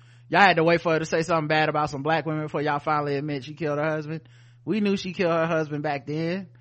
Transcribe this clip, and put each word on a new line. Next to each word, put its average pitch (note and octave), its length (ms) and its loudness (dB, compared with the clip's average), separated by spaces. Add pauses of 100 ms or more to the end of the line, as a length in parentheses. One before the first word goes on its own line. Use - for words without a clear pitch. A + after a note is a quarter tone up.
(300)
Y'all D#3+ 120 4
had F#3 140 8
to E3 80 4
wait E3+ 180 4
for E3 120 2
her D#3 60 2
to D#3+ 60 -4
say E3 160 0
something D#3+ 280 0
bad D#3 180 2
about D3+ 220 0
some C#3 120 -8
black D3+ 240 0
women D#3 180 -4
before D3+ 180 -4
y'all D3 180 -2
finally D3 380 -2
admit C#3+ 260 -6
she D3+ 120 -12
killed D3 220 -2
her D3 120 -2
husband. D#3 320 -6 (420)
We G3+ 160 0
knew G3+ 160 2
she F#3 180 -6
killed E3+ 200 2
her E3 120 2
husband D#3 380 -2
back C#3+ 240 -4
then. E3 400 -4 (140)